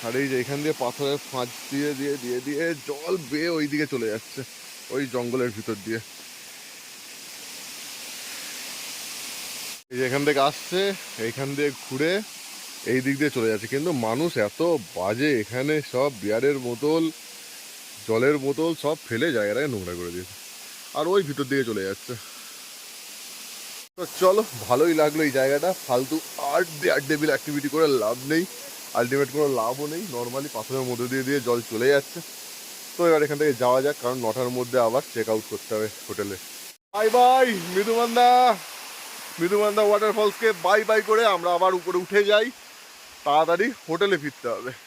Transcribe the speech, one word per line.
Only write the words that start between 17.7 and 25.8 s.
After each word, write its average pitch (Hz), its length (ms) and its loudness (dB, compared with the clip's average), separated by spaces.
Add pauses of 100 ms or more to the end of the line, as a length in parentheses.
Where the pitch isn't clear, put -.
জলের 127 300 4
বোতল 151 440 0
সব 151 160 0 (120)
ফেলে 143 240 0
জায়গাটাকে 110 340 0
নোংরা 95 280 -4
করে 87 160 -8
দিয়েছে, 90 220 -10 (680)
আর 156 80 0
ওই 196 160 4
ভিতর 139 200 -4
দিকে 135 200 0
চলে 107 200 -2
যাচ্ছে। 98 320 -6 (1800)
তো 180 100 -6 (140)
চলো, 190 240 6 (240)
ভালোই 151 260 6
লাগলো 151 300 4
এই 147 80 4
জায়গাটা। 143 420 4 (140)